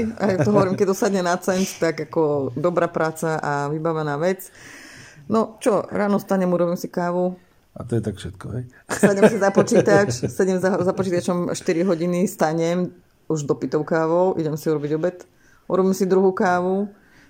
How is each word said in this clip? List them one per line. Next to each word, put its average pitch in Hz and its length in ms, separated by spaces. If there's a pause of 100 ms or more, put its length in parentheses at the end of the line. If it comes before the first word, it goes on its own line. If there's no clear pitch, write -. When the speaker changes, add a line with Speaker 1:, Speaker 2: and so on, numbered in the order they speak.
(180)
Speaker 1:
A - 100
ja 190 120
to 143 100
hovorím, 196 260
keď 196 160
to 190 60
sadne 196 240
na 175 160
cent, 190 400
tak 160 260
ako 147 480
dobrá 170 380
práca 160 480
a 143 320
vybavená 156 480
vec. 190 320 (760)
No 220 320
čo, 208 300
ráno 202 300
stanem, 190 320
urobím 175 260
si - 140
kávu. 180 480 (340)
Speaker 2:
A - 140
to 120 100
je 113 60
tak 101 160
všetko, - 340
hej? 123 120 (260)
Speaker 1:
Sadnem 202 400
si 226 80
za 196 120
počítač, 202 600 (140)
Speaker 2:
<laughs> 117 140
Speaker 1:
sedím 185 200
za, 185 180
za 180 160
počítačom 175 600
štyri 170 300
hodiny, 180 420
stanem 170 640 (400)
už 156 160
dopytou 147 400
kávou, 170 500
idem 156 220
si 151 80
urobiť 147 280
obed, 175 240 (520)
urobím 185 240
si 190 100
druhú 190 300
kávu, 190 560 (400)